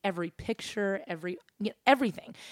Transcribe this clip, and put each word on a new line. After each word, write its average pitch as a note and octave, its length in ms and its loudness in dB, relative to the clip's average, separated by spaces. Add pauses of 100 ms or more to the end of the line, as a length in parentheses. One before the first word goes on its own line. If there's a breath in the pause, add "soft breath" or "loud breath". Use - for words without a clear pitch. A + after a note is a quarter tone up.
every F3 280 0
picture, - 720 -2
every, F3+ 320 -6 (220)
y-, G#3 120 -2 (140)
everything. B3+ 480 4 (180 loud breath)